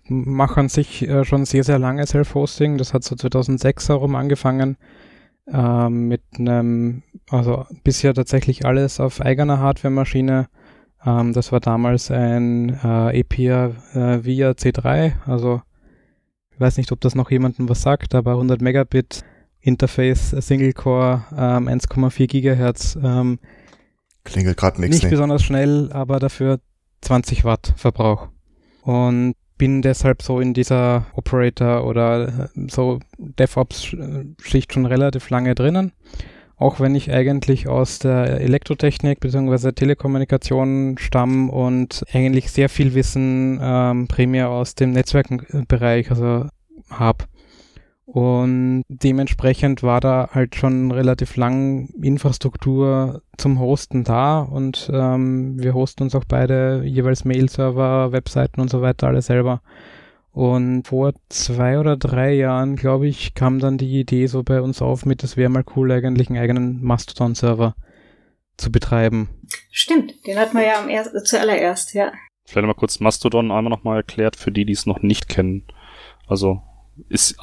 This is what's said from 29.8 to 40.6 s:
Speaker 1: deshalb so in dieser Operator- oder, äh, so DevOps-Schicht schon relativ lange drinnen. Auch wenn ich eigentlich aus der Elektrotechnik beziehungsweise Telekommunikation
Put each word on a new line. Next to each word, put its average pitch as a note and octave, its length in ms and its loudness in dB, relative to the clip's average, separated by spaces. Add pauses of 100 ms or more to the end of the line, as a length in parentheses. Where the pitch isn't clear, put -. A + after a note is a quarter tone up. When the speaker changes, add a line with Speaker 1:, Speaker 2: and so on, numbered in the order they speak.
Speaker 1:
deshalb C3 400 2
so B2+ 180 -2
in B2+ 140 0
dieser B2 600 2
Operator- A#2+ 720 0
oder, A#2+ 720 0
äh, C3+ 140 -8
so B2+ 300 0 (180)
DevOps-Schicht C#3+ 1600 -4
schon C3 120 0
relativ C3 440 -2
lange B2+ 260 0
drinnen. F3 360 0 (640)
Auch C#3 220 0
wenn C3+ 160 2
ich C#3+ 160 -4
eigentlich C3+ 560 0
aus B2+ 320 -2
der B2+ 400 0
Elektrotechnik C#3 800 0
beziehungsweise C3 540 0
Telekommunikation C3+ 1200 0